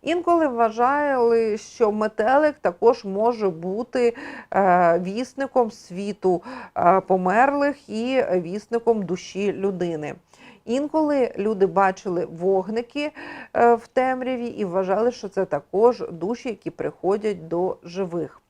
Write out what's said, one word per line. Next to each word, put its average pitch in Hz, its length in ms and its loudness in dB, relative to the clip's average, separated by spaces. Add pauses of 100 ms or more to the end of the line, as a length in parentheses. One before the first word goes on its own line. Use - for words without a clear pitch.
Інколи 339 440 2
вважали, 233 1120 2
що 214 340 -2
метелик 214 680 2
також 214 440 2
може 208 440 0
бути, 226 680 -2 (380)
е, 180 440 6
вісником 240 720 -2
світу, 185 720 -2 (340)
е, 180 240 6
померлих 240 880 2
і 240 440 0
вісником 208 680 -2
душі 190 500 -4
людини. 175 640 -4 (500)
Інколи 285 760 0
люди 196 280 2
бачили 185 580 0
вогники, 202 880 -2 (420)
е, 240 200 6
в 233 120 -6
темряві 254 600 -2
і 214 180 -6
вважали, 190 480 0
що 220 160 -12
це 190 160 -2
також 208 680 0
душі, 185 360 -6
які 196 220 -8
приходять 185 800 -4
до 175 360 -2
живих. 175 640 -8